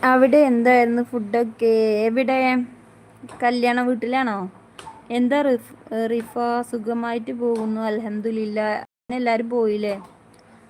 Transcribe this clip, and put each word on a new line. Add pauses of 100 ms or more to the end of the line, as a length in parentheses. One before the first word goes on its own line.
അവിടെ
എന്തായിരുന്നു
ഫുഡൊക്കെ? (300)
എവിടെ? (1000)
കല്യാണ
വീട്ടിലാണോ? (720)
എന്താ
റിഫ്-, (320)
റിഫ? (320)
സുഖമായിട്ട്
പോകുന്നു,
അൽഹംദുലില്ലാ. (440)
എല്ലാരും
പോയില്ലേ? (760)